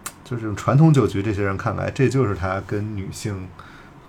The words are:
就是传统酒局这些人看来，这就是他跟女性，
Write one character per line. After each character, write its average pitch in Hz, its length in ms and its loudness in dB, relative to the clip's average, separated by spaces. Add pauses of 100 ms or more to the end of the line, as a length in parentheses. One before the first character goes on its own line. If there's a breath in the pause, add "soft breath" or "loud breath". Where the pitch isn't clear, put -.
(240)
就 - 120 -8
是 110 200 -6
传 113 200 0
统 160 160 8
酒 131 140 6
局 98 160 -2
这 110 100 -2
些 101 120 -2
人 98 120 -2
看 98 200 -4
来， 95 160 -4
这 131 180 2
就 131 160 2
是 101 80 0
他 95 320 -2
跟 107 320 -6
女 95 140 -8
性， 95 360 -8 (600 loud breath)